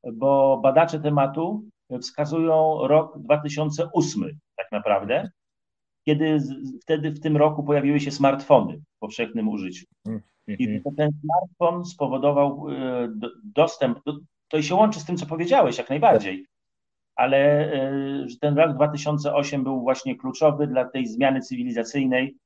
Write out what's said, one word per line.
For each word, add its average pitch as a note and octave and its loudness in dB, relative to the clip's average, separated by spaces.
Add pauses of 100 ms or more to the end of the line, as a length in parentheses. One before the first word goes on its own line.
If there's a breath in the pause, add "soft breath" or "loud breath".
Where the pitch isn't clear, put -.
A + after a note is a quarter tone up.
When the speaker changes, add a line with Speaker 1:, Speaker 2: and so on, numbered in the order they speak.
(120)
Speaker 1:
bo C3+ 4
badacze D3+ 4
tematu D3+ 0 (380)
wskazują D#3 0
rok D3+ 2
dwa D3 2
tysiące D3 -4
ósmy - -2 (260)
tak - -10
naprawdę, G#2 -2 (760)
kiedy D3+ 2
z-, - -10
wtedy D#3 -2
w D3 -10
tym D#3 0
roku D3+ 2
pojawiły C#3+ 2
się C#3+ -6
smartfony C3+ 2 (160)
w - -20
powszechnym A2 -6
użyciu. F#2 -8 (200)
Speaker 2:
Mhm. G#2+ -10 (260)
Speaker 1:
I A2 -4
to C#3+ -6
ten D3+ 0 (140)
smartfon F3 -2
spowodował, C#3+ 0
e, B2+ -4
do-, G#2+ -8 (140)
dostęp, C3 0
do-, D3 -6 (300)
to D#3 -2
i D3+ 0
się D3+ -2
łączy G#3+ 4
z - -14
tym, F3+ -4
co F3 -6
powiedziałeś, E3 2
jak - -8
najbardziej, G2 2 (680)
ale, C3+ 2 (340)
e, C#3 -4
że - -14
ten D3 0
rok D3+ 4
dwa D3 2
tysiące D3 -4
osiem C#3 -2
był C3 -2
właśnie C3 -2
kluczowy D3 0
dla B2+ 0
tej C3 -6
zmiany C3 0
cywilizacyjnej B2+ -2